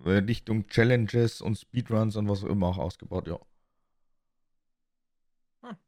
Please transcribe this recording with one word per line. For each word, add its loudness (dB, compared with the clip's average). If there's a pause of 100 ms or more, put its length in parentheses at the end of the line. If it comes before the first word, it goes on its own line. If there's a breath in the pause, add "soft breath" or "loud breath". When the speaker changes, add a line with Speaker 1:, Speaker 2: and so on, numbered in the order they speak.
Speaker 1:
Richtung 0
Challenges 2
und -2
Speedruns -2
und -2
was 0
auch -6
immer 0
auch -2
ausgebaut, -8
ja. -8 (2250)
Speaker 2:
Hm, -16 (120)